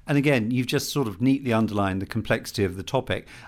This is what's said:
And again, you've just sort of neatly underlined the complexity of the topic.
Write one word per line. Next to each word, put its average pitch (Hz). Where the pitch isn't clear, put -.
And 143
again, 131
you've 123
just -
sort 107
of 90
neatly 135
underlined 101
the 98
complexity -
of 90
the 95
topic. 123